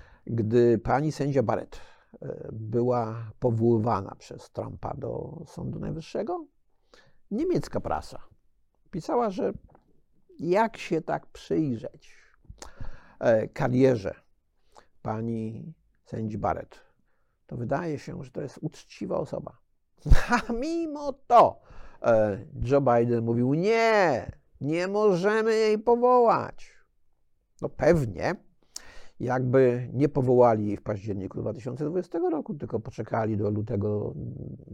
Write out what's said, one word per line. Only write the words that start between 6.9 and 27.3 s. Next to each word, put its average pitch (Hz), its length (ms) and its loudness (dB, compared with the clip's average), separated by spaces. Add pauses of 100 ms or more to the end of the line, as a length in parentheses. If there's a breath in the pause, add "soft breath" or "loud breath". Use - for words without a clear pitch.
niemiecka 311 480 -2
prasa - 420 -6 (720)
pisała, 220 380 -2
że 190 240 -4 (840)
jak 214 380 0
się 160 240 -4
tak - 260 -6
przyjrzeć, - 920 -6 (1000 loud breath)
e, 113 280 4
karierze 127 680 2 (840 soft breath)
pani 113 720 -6 (320)
sędzi 107 320 -8
Barrett, - 520 -6 (580)
to 123 100 -10
wydaje 139 420 -6
się, 175 240 -14
że 127 80 -18
to - 100 -10
jest 135 200 -12
uczciwa 170 560 -8
osoba. - 400 -8 (480)
<laughs> 214 320 6 (120)
A 240 40 -4
mimo 294 600 -6
to, 208 480 6 (400 loud breath)
e, 107 440 2 (260)
Joe 139 100 6
Biden 120 440 4
mówił, 123 280 2
nie, 196 800 2 (300)
nie 165 260 -2
możemy 208 680 2
jej 214 260 2
powołać. 240 920 2 (880)